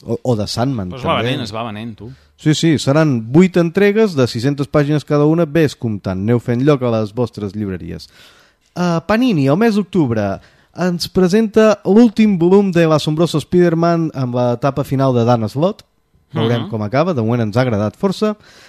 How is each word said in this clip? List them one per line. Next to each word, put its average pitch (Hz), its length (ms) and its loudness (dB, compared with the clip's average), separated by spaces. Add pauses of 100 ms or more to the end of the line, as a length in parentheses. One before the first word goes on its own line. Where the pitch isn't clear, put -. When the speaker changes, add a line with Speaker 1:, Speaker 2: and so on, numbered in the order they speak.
Speaker 1:
o, 117 160 -4
o 123 120 0
de 104 120 -4
Sandman, 113 420 -4
Speaker 2:
Però 90 100 -10
es 127 60 -12
va 160 120 -2
Speaker 1:
també. 117 120 -2
Speaker 2:
venent, 139 140 -6
es 104 100 -12
va 113 140 -8
venent, 107 320 -12
tu. 107 100 -16 (280)
Speaker 1:
Sí, 151 180 0
sí, 165 240 0
seran 135 520 0
vuit 180 260 4
entregues 196 580 0
de 131 120 2
sis-centes 139 400 -4
pàgines 147 380 0
cada 147 200 0
una. 165 200 2
Ves 147 300 -2
comptant, 101 480 -6
aneu 117 160 2
fent 123 260 -4
lloc 143 160 4
a 120 180 -2
les 104 140 -6
vostres 104 420 -6
llibreries. 87 520 -8 (680)
Eh, 170 300 -2
Panini, 214 420 0
el 143 100 2
mes 220 180 2
d'octubre, 131 500 0 (500)
ens 175 340 -4
presenta 208 760 2
l'últim 214 540 4
volum 190 320 4
de 165 160 2
l'assombroso 156 500 0
Spider-Man 165 800 2
amb 127 200 -4
la 123 180 0
etapa 135 300 -2
final 135 300 0
de 120 100 2
Dan 117 240 2
Slott. 165 360 -4 (500)
Veurem 117 300 -2
Speaker 2:
Mhm. 104 60 -10
Speaker 1:
com 110 120 -6
acaba, 139 320 -2
de 120 80 -2
moment 117 220 0
ens 104 140 -2
ha 127 40 2
agradat 107 340 -2
força. 208 400 -2 (340)